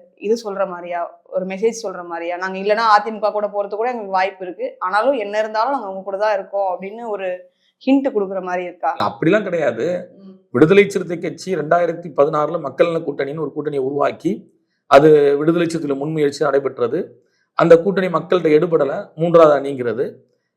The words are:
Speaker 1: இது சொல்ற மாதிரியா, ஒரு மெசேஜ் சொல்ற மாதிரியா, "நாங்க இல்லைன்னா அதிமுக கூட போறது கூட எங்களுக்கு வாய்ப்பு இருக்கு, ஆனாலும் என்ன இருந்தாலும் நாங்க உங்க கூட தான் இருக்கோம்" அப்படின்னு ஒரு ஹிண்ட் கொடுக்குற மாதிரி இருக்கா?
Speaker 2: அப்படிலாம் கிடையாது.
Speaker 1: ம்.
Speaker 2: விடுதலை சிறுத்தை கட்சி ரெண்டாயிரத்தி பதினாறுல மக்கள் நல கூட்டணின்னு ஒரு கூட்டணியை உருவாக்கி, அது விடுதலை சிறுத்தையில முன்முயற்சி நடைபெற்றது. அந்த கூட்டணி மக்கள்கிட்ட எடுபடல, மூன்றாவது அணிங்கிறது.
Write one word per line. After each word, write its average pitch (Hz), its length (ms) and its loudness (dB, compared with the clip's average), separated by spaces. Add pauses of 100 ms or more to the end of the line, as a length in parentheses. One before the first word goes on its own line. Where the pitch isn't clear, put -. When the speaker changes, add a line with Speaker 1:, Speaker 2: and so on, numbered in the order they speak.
(180)
Speaker 1:
இது 208 260 -2
சொல்ற 196 240 -4
மாதிரியா, 175 560 -8
ஒரு 185 220 -6
மெசேஜ் 190 280 -2 (100)
சொல்ற 180 220 -10
மாதிரியா, 170 320 -8
"நாங்க 190 220 -6
இல்லைன்னா 208 240 0 (140)
அதிமுக 208 340 -4
கூட 208 160 -4
போறது 202 280 -6
கூட 226 140 -4
எங்களுக்கு 226 180 -8
வாய்ப்பு 190 380 -4
இருக்கு, 180 340 -10
ஆனாலும் 208 340 0
என்ன 208 260 -6
இருந்தாலும் 220 320 -2
நாங்க 240 160 -6
உங்க 190 140 -10
கூட 196 160 -8
தான் 208 160 0
இருக்கோம்" 196 440 -4
அப்படின்னு 214 300 -12
ஒரு 185 440 -8 (340)
ஹிண்ட் 269 300 2
கொடுக்குற 190 260 -4
மாதிரி 180 220 -4
இருக்கா? 170 320 -6
Speaker 2:
அப்படிலாம் 202 480 0
கிடையாது. 156 720 -2
Speaker 1:
ம். - 120 -20 (220)
Speaker 2:
விடுதலை 196 380 6
சிறுத்தை 180 280 -6
கட்சி 170 380 -8
ரெண்டாயிரத்தி 165 600 0
பதினாறுல 151 440 0
மக்கள் 156 280 0
நல 165 120 -2
கூட்டணின்னு 147 400 -6
ஒரு 147 120 -6
கூட்டணியை 147 260 -6
உருவாக்கி, 139 760 -4 (320)
அது 143 520 6
விடுதலை 165 300 2
சிறுத்தையில 143 280 -4
முன்முயற்சி 147 480 -2
நடைபெற்றது. 135 800 -2 (300)
அந்த - 280 8
கூட்டணி 190 260 0
மக்கள்கிட்ட 165 440 0
எடுபடல, 156 640 2
மூன்றாவது 160 440 6
அணிங்கிறது. 131 540 -4 (440)